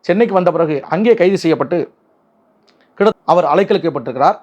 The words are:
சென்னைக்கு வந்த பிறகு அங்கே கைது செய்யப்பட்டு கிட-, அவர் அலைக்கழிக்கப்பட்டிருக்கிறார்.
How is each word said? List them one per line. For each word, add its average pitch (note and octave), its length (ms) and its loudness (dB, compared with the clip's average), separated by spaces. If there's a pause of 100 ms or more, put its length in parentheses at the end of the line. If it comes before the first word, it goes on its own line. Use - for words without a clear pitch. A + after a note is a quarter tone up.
சென்னைக்கு F#3+ 340 0
வந்த F3 120 2
பிறகு D#3 260 -2 (120)
அங்கே A3 240 2
கைது F#3 240 2
செய்யப்பட்டு D#3+ 400 -2 (1200)
கிட-, G#3 280 2
அவர் D#3+ 280 2
அலைக்கழிக்கப்பட்டிருக்கிறார். D3 880 0